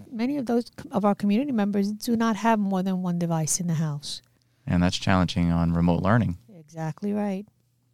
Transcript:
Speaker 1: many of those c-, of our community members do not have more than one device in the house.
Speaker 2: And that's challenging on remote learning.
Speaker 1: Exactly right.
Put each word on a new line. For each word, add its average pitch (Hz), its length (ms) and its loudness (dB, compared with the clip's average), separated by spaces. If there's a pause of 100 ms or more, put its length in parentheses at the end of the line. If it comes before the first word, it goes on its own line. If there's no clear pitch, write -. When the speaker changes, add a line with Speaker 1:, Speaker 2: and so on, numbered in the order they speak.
Speaker 1:
many 254 260 -4
of 254 100 -4
those 233 200 0
c-, - 240 -18
of 202 140 0
our 202 100 4
community 220 380 2
members 202 400 0
do 226 240 -2
not 226 200 0
have 226 220 2
more 190 240 0
than 185 200 -2
one 175 160 -2
device 165 420 0
in 175 80 -4
the 165 60 0
house. 147 460 -4 (460)
Speaker 2:
And 90 160 2
that's 90 160 2
challenging 87 540 2
on 85 200 2
remote 85 300 2
learning. 95 360 2 (260)
Speaker 1:
Exactly 160 480 -8
right. 208 320 -6 (500)